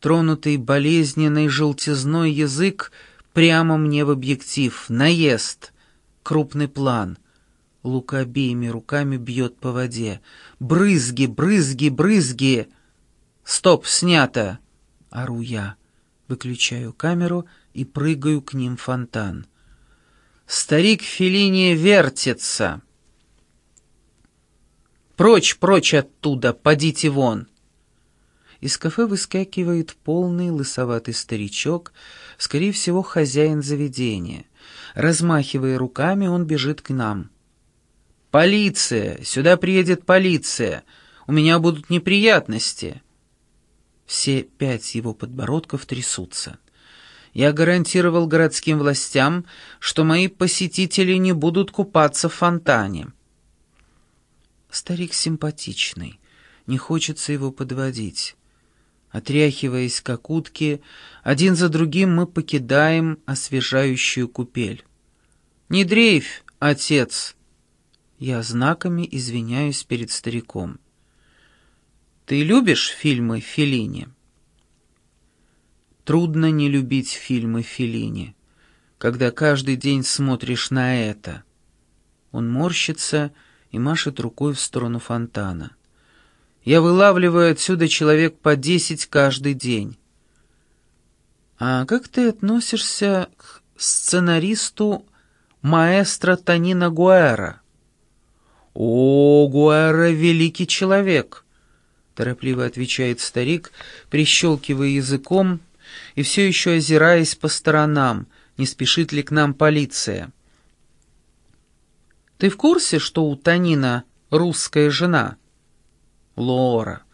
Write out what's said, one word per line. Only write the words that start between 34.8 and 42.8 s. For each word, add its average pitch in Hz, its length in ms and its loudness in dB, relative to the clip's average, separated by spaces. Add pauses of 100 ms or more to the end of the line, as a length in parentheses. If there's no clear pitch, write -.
Размахивая 143 840 0
руками, 170 480 -2
он 175 180 0
бежит 147 380 -4
к - 80 -10
нам. 107 400 -4 (1000)
«Полиция! 165 920 2
Сюда 160 340 4
приедет 180 480 0
полиция! 160 800 0 (420)
У 139 60 -2
меня 160 260 4
будут 160 300 0
неприятности!» 175 1120 0 (1040)